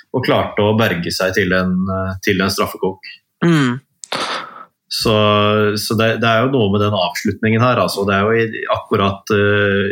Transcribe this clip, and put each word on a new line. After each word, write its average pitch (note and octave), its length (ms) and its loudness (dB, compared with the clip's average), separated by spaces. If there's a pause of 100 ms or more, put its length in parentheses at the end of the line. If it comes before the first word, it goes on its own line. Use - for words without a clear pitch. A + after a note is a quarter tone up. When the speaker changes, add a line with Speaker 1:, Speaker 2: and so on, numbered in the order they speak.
(140)
Speaker 1:
og B2+ 120 -2
klarte G2+ 340 0
å G#2+ 200 2
berge F2 320 -2
seg F#2+ 240 -2
til F#2+ 200 0
en, F#2 180 0 (160)
eh, F#2+ 340 -4
til G2 180 0
en F#2+ 100 0
straffekok. F#2+ 480 -4 (440)
Speaker 2:
Mm. C#3+ 380 2 (1040)
Speaker 1:
Så, - 280 -2 (640)
så G#2+ 200 -4
det, A2 240 0
det A#2 80 2
er A2+ 160 2
jo C3+ 80 0
noe A#2 180 2
med G2+ 140 2
den G#2 100 0
avslutningen G#2 680 0
her, A#2+ 220 2
altså. G2 240 -2
Det G2+ 80 0
er G2 60 2
jo A2 160 2
i, A2 340 -2
akkurat, G2 600 -2
eh, G2+ 600 2